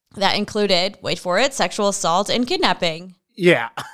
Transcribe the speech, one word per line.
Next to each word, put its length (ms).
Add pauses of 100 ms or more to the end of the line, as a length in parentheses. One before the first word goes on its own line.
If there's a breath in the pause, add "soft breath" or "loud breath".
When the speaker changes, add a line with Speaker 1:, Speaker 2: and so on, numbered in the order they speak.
(160)
Speaker 1:
that 200
included, 680
wait 180
for 200
it, 140
sexual 360
assault 400
and 180
kidnapping. 680 (200)
Speaker 2:
Yeah. 380
<laughs> 60 (140)